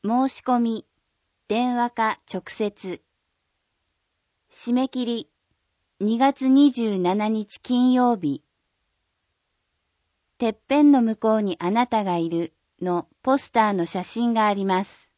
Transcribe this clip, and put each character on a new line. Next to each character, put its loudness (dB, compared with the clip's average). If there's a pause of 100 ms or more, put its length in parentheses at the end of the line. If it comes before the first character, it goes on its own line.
申 0
し -14
込 0
み、 -2 (600)
電 -2
話 -2
か -4 (120)
直 -8
接。 -8 (1500)
締 -6
め 0
切 -6
り、 -6 (720)
二 -2
月 0
二 6
十 -2
七 0
日 -6
金 2
曜 2
日。 -4 (2000)
て -2
っ -12 (120)
ぺ 4
ん 8
の 6
向 0
こ 2
う 0
に -4
あ -4
な 0
た -2
が -2
い -2
る -4 (280)
の -4 (120)
ポ 0
ス -8
タ 2
ー -2
の -2
写 -8
真 -2
が 2
あ 0
り -4
ま 0
す。 -20